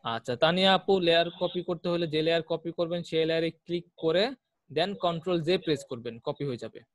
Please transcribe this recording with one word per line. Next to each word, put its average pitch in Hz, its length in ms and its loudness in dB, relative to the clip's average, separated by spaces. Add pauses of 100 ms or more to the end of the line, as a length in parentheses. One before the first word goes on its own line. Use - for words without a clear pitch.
আচ্ছা, 117 340 -4
তানিয়া 185 380 4
আপু, 190 260 2
layer 170 300 4
copy 175 320 -4
করতে 175 260 -4
হলে 170 180 0
যে 156 160 0
layer 165 200 2
copy 165 300 -6
করবেন 170 300 -4
সেই 160 240 0
লেয়ারে 165 240 0
click 170 360 -8 (100)
করে 185 380 0 (380)
then 180 220 0
control 170 480 -2
জে 180 160 2
press 156 260 -2
করবেন, 117 340 -10
copy 143 260 -6
হয়ে 127 120 -4
যাবে। 110 240 -12 (140)